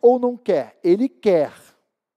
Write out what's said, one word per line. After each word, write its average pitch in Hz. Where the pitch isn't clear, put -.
ou 247
não 247
quer? 156
Ele 202
quer, 165